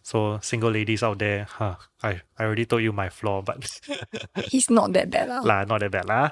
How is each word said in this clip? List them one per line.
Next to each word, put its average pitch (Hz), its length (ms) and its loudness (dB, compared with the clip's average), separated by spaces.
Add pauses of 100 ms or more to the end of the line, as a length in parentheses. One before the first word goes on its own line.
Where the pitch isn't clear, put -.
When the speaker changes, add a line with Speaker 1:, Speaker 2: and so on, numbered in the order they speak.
Speaker 1:
So 107 400 0
single 117 280 0
ladies 107 320 0
out 107 160 0
there, 104 320 0
huh, 98 260 -4 (260)
I, 95 180 -2 (180)
I 110 60 0
already 110 200 0
told 113 180 2
you 110 100 2
my 101 180 -2
flaw, 98 320 -2
but - 260 -8 (400)
<laughs> - 400 -8
Speaker 2:
He's 262 220 2
not 226 240 6
that 185 160 2
bad - 180 2
lah. 247 120 -4
Speaker 1:
lah, 101 240 2
not 107 160 0
that 101 100 -2
bad 95 160 -2
lah. 123 260 2